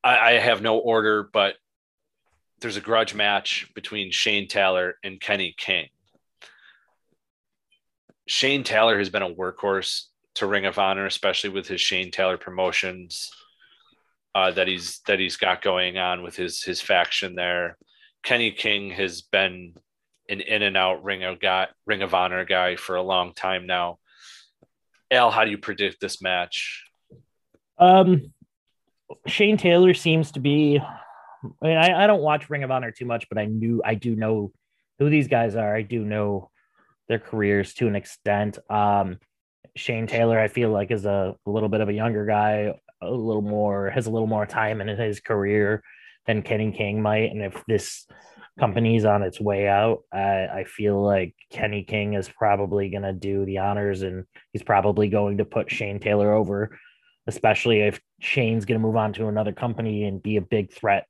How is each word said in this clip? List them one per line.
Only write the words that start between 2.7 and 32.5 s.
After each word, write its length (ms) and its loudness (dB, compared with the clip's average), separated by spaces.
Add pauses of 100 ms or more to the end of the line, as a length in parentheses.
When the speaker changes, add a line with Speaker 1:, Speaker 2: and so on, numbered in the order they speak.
Speaker 1:
a 20 -8
grudge 340 0
match 600 -2
between 380 -8
Shane 360 0
Taylor 460 2 (100)
and 160 -12
Kenny 340 -2
King. 340 -4 (2500)
Shane 360 0
Taylor 360 4
has 120 -2
been 120 -2
a 120 -4
workhorse 720 -4 (320)
to 100 -4
Ring 180 -2
of 140 -2
Honor, 260 0
especially 460 -2
with 180 -6
his 140 -4
Shane 280 -2
Taylor 280 0
Promotions, 920 -6 (1040)
uh, 180 2
that 160 0
he's, 380 -8
that 120 0
he's 180 -4
got 240 0
going 380 -2
on 240 -4
with 120 -14
his, 280 -8
his 180 -6
faction 540 0
there. 420 -4 (460)
Kenny 300 0
King 400 -4
has 280 -4
been 540 -2 (560)
an 100 -8
in 220 -2
and 160 0
out 260 0
Ring 200 -6
of 160 -6
guy, 260 0 (180)
Ring 160 -2
of 140 -2
Honor 320 0
guy 300 0
for 200 -6
a 60 -2
long 320 0
time 320 -4
now. 320 -4 (1120)
Al, 200 6
how 140 4
do 60 -2
you 80 -6
predict 420 -6
this 220 -8
match? 640 -4 (920)
Speaker 2:
Um, 560 8 (920)
Shane 300 2
Taylor 360 6
seems 400 2
to 80 -6
be, 380 4
I 880 -10
mean, 100 2
I, 280 4
I 20 6
don't 160 4
watch 260 0
Ring 140 -4